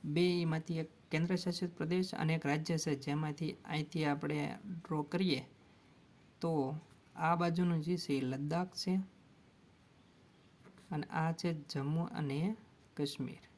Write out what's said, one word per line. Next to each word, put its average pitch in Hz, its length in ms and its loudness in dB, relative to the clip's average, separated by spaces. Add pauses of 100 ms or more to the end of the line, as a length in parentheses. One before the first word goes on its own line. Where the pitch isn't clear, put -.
(140)
બેયમાંથી 170 680 2
એક 156 80 -6 (220)
કેન્દ્રશાસિત 175 680 0
પ્રદેશ 180 320 2 (100)
અને 160 140 4
એક 160 160 -2
રાજ્ય 156 340 2
છે, 156 80 2 (140)
જેમાંથી 151 460 -2 (200)
અહીંથી 156 380 -2
આપણે 147 280 0 (440)
ડ્રો 156 160 -2 (140)
કરીએ 180 300 2 (1000)
તો 170 100 2 (760)
આ 170 140 6
બાજુનું 170 460 4
જે 175 80 2 (100)
છે - 140 0
એ 131 120 0
લદ્દાખ 151 420 -2 (100)
છે 185 120 2 (2000)
અને 147 140 -2 (160)
આ 165 80 2 (100)
છે 175 100 0 (220)
જમ્મુ 147 300 0 (180)
અને 143 200 -2 (560)
કાશ્મીર. 139 480 -4 (140)